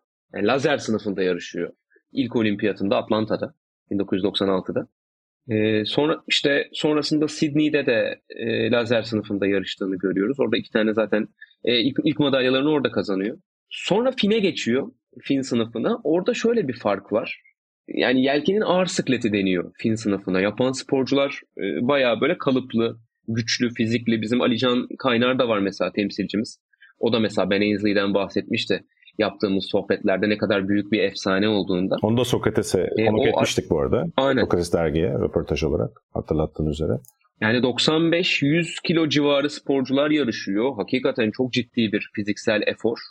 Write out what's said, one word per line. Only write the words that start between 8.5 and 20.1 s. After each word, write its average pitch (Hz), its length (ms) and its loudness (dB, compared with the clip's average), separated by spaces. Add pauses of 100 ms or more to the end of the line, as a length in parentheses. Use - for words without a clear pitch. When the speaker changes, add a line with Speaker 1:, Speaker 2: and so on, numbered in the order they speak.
Speaker 1:
lazer 117 320 2
sınıfında 101 440 -2
yarıştığını 95 520 -2
görüyoruz. 98 420 0
Orada 117 160 0
iki - 140 -6
tane 107 240 0
zaten, 107 340 0 (360)
e, 120 160 2
ilk, 123 240 0
ilk 151 140 0
madalyalarını 135 520 2
orada 127 200 0
kazanıyor. 98 480 -2 (300)
Sonra 240 480 0
Fin'e 220 220 2
geçiyor, 170 500 0 (340)
Fin 139 180 0
sınıfına. 123 640 -2
Orada 180 300 2
şöyle 226 340 0
bir 123 100 -6
fark 101 340 -2
var. - 280 -2 (480)
Yani 127 360 2
yelkenin 151 360 2
ağır 180 260 2
sikleti 120 460 0
deniyor 95 460 0
Fin 113 160 0
sınıfına. 98 460 -2